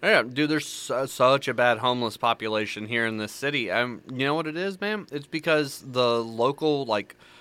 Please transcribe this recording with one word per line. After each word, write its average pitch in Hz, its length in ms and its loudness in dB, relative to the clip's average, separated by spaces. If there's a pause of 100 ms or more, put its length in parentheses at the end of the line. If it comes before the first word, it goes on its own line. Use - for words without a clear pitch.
Yeah, 170 200 4
dude, 127 280 0
there's 151 160 -2
su-, 135 400 -4
such 135 420 4
a 123 60 0
bad 120 240 4
homeless 123 380 0
population 107 720 -2
here 117 180 0
in 110 120 -2
this 107 140 -6
city. 139 380 -4
Um, 120 400 0
you 131 160 -2
know 143 80 2
what 160 120 -2
it 156 100 -6
is, 190 240 -6
man? 208 300 -4
It's 143 160 -8
because 151 600 0
the 123 360 2
local, 139 640 0
like, 104 300 -2 (240)